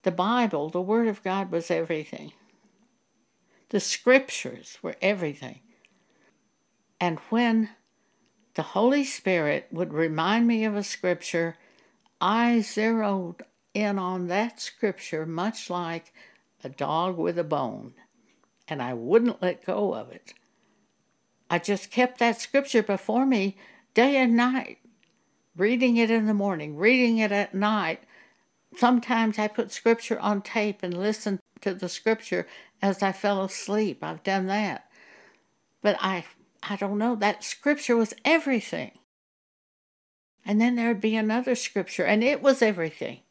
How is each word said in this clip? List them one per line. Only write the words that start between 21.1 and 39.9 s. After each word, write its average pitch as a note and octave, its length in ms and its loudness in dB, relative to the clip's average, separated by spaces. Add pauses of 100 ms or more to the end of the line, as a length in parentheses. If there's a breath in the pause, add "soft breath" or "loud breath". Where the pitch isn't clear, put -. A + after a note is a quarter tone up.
I F3 80 2
just G3 320 -4
kept B3 280 0
that A#3 220 0
Scripture C#4 420 0
before A3 440 0
me G3+ 320 0 (340 loud breath)
day C4+ 240 4
and B3+ 180 4
night, B3 440 0 (760)
reading A#3 440 4
it A3+ 120 4
in A3+ 140 4
the G#3+ 80 2
morning, E3 460 -2
reading A#3 400 6
it G#3+ 120 2
at G3+ 240 0
night. G3 500 0 (720 soft breath)
Sometimes A#3 600 2
I G#3+ 100 0
put G#3+ 220 -4
Scripture - 480 0
on G3+ 220 0
tape G#3 420 -4
and F3 140 -4
listened G#3 440 -2 (200)
to G3 140 -2
the F3+ 160 -8
Scripture G#3+ 580 -2 (320 loud breath)
as G3 220 0
I G3 100 2
fell G3 320 0
asleep. G3 580 -4
I've D#3+ 200 -8
done F#3+ 240 0
that. G3 440 -4 (920 soft breath)
But G3+ 180 2
I, F#3 240 -2 (380)
I G3+ 140 -6
don't G3+ 220 -4
know, A#3 180 0
that G#3 280 0
Scripture C#4+ 520 0
was A3+ 180 2 (100)
everything. C4+ 680 0 (1500)